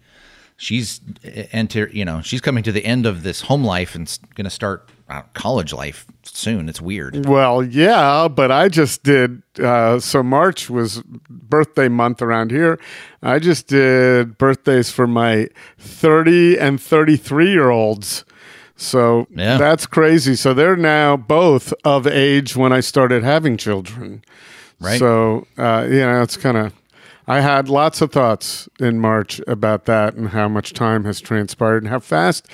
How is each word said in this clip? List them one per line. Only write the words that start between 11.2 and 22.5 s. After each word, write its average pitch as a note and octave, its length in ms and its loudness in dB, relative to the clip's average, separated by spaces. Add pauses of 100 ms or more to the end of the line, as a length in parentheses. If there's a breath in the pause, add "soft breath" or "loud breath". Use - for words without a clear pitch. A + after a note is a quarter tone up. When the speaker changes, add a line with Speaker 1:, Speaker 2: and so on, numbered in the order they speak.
Speaker 2:
birthday C#3 600 0
month A#2+ 320 0
around A2+ 300 -2
here. D#3+ 280 0 (440 loud breath)
I B2+ 160 0
just E3 280 0
did B2+ 720 2
birthdays C3 540 2
for B2 160 0
my A#2 400 0 (320 loud breath)
thirty E3 800 4
and C#3 200 0
thirty-three D#3 720 2
year C#3+ 200 2
olds. G#2+ 520 -2 (520 loud breath)
So A#2 560 0
Speaker 1:
Yeah. G#2 260 0
Speaker 2:
that's D3+ 300 0
crazy. D#3 480 2
So C3 180 0
they're F3 240 2
now D3+ 400 2
both D3+ 560 2 (100)
of C#3 220 2
age C#3 500 0